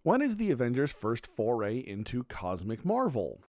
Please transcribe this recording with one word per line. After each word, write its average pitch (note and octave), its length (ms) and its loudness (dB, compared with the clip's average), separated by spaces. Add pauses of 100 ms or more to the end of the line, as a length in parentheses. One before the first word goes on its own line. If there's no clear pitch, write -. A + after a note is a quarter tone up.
"When A3+ 180 4
is A#3+ 160 0
the G#3+ 140 2
Avengers' B2 400 2
first A2+ 340 -2
foray A2+ 540 0
into A2 460 -4
cosmic F#2 600 -4
Marvel?" E3+ 560 0 (180)